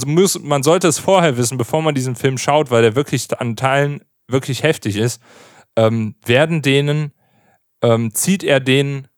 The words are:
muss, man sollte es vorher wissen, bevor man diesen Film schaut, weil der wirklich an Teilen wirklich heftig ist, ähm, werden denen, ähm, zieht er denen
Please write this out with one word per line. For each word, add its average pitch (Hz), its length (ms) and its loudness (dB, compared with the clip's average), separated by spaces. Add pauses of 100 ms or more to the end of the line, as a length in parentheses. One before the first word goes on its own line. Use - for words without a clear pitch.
muss, 170 340 2
man 143 240 -2
sollte 175 240 4
es 151 100 0
vorher 170 380 2
wissen, 123 220 -2
bevor 156 240 -2
man 156 120 0
diesen 131 220 -4
Film 135 220 -2
schaut, 147 340 0
weil 117 100 4
der 113 140 4
wirklich 131 320 -2 (100)
an 120 160 -4
Teilen 139 460 0 (260)
wirklich 127 360 -4
heftig 135 340 -2
ist, 113 240 -2 (560)
ähm, 113 480 0
werden 151 380 2
denen, 143 500 0 (680)
ähm, 117 320 0
zieht 190 280 -2
er 139 180 2
denen 135 580 -2